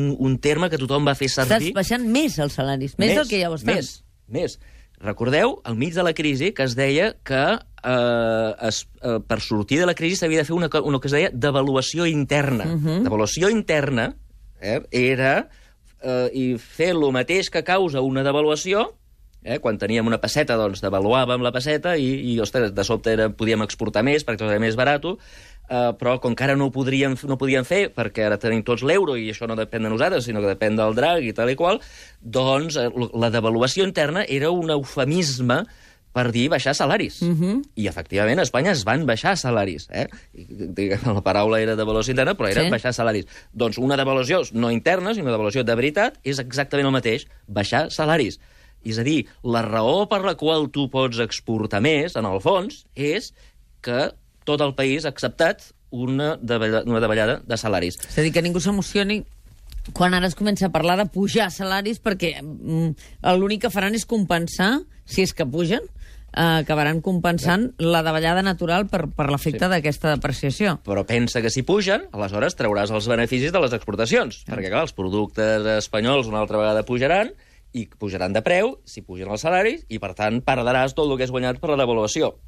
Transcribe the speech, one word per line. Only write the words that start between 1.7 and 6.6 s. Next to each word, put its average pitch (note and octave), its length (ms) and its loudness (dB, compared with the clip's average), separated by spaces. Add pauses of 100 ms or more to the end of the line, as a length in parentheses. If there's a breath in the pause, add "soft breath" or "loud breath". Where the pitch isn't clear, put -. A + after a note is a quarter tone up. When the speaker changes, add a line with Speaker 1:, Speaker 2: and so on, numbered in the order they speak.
Speaker 2:
baixant A3 380 -2
més C4 320 2
els C#3+ 140 -2
salaris, C3+ 420 -4
més F#3 140 4
Speaker 1:
Més, G3+ 80 4
Speaker 2:
del - 80 -2
que G#3 100 0
ja F3+ 100 0
ho E3 60 -4
estan. G3 220 0
Speaker 1:
més, C3+ 160 -6 (340)
més. C#3 300 -4 (420 soft breath)
Recordeu, B2+ 640 0
al A2+ 160 -6
mig D#3+ 160 -2
de F3+ 80 2
la E3+ 100 2
crisi, D3+ 420 0
que C3+ 120 -2